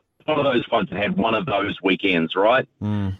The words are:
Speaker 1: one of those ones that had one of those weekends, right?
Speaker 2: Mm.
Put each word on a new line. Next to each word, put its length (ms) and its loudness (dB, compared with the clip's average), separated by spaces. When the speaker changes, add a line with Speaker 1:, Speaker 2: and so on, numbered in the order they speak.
Speaker 1:
one 120 0
of 60 2
those 260 0
ones 200 0
that 100 -6
had 160 -2
one 180 2
of 120 -2
those 360 -2
weekends, 540 0
right? 320 2
Speaker 2:
Mm. 360 -2